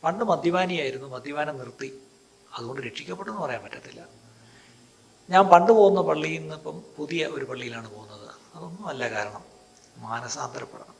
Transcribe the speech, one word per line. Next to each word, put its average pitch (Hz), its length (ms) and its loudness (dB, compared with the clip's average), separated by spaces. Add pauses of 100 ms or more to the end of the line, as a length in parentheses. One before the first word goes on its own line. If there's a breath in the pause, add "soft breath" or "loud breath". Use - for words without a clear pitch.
പണ്ട് 185 220 -2
മദ്യപാനിയായിരുന്നു, 170 840 0
മദ്യപാനം 143 500 -8
നിർത്തി, 127 320 -12 (600)
അതുകൊണ്ട് 120 320 -10
രക്ഷിക്കപ്പെട്ടു 180 480 -10
എന്ന് 208 140 -6
പറയാൻ 120 180 -6
പറ്റത്തില്ല. - 380 -16 (1300 loud breath)
ഞാൻ 185 180 8
പണ്ട് 180 260 10
പോകുന്ന 196 300 8
പള്ളിയിൽ 160 400 0
നിന്ന് 156 140 -12
ഇപ്പം 156 220 -12 (160)
പുതിയ 156 340 -4
ഒരു 135 160 -8
പള്ളിയിലാണ് 120 460 -10
പോകുന്നത്, 104 380 -18 (220)
അതൊന്നും 175 380 -14
അല്ല 131 140 -6 (100)
കാരണം, 104 320 -8 (560)
മാനസാന്തരപ്പെടണം. 120 1000 -10